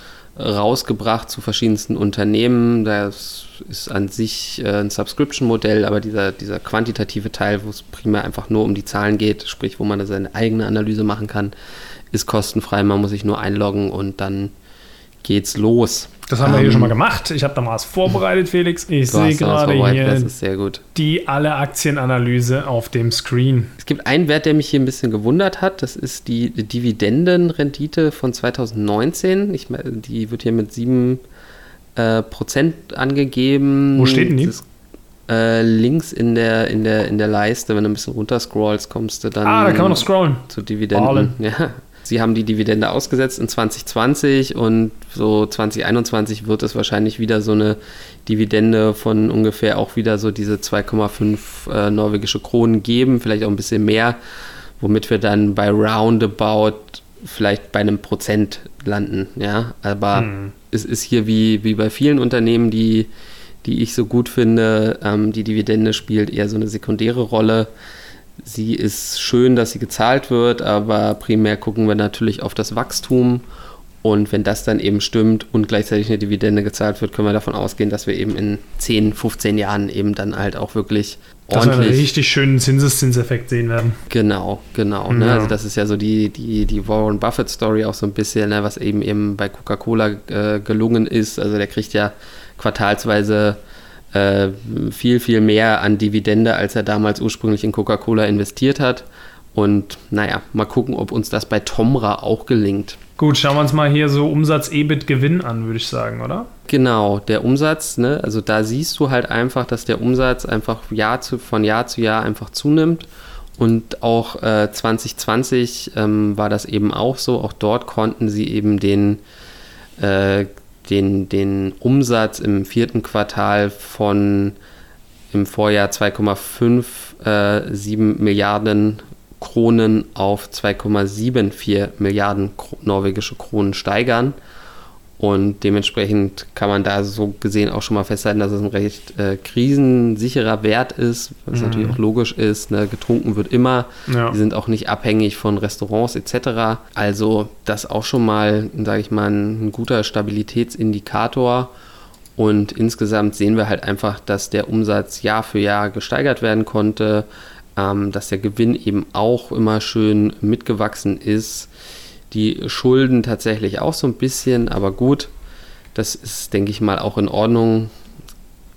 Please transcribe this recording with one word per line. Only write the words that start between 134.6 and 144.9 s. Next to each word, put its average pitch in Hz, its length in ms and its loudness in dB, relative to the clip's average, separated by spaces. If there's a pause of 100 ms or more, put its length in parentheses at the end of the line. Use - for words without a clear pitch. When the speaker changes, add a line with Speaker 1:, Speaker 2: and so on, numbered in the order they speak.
Speaker 1:
Und 101 460 2
dementsprechend 101 920 0
kann 101 140 -2
man 101 140 2
da 101 220 0
so 101 360 -4
gesehen 104 300 0
auch 104 120 -4
schon - 120 -2
mal 101 100 2
festhalten, 107 360 -2
dass 101 120 0
es 101 80 -2
ein 104 60 -2
recht, 101 520 -4
äh, 98 180 0
krisensicherer 120 1300 2
Wert 113 300 2
ist, 120 400 -2 (140)
was 120 140 -2
Speaker 2:
Mhm. 117 60 0
Speaker 1:
natürlich 110 240 0
auch - 80 -4
logisch 110 340 0
ist, 104 380 -2
ne? 104 180 2
Getrunken 107 480 -2
wird 104 160 -2
immer. 127 340 2 (260)
Speaker 2:
Ja. 117 180 2
Speaker 1:
Die 107 80 -2
sind 107 160 2
auch - 120 -4
nicht 113 220 -2
abhängig 107 480 0